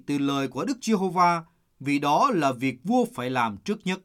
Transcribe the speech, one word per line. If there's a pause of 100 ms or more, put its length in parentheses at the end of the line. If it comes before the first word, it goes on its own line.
từ
lời
của
Đức
Giê-hô-va, (360)
vì
đó
là
việc
vua (100)
phải
làm
trước
nhất."